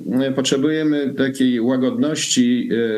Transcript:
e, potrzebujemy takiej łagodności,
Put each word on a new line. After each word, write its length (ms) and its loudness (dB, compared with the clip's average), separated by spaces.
e, 100 0
potrzebujemy 840 0
takiej 440 0
łagodności, 1080 0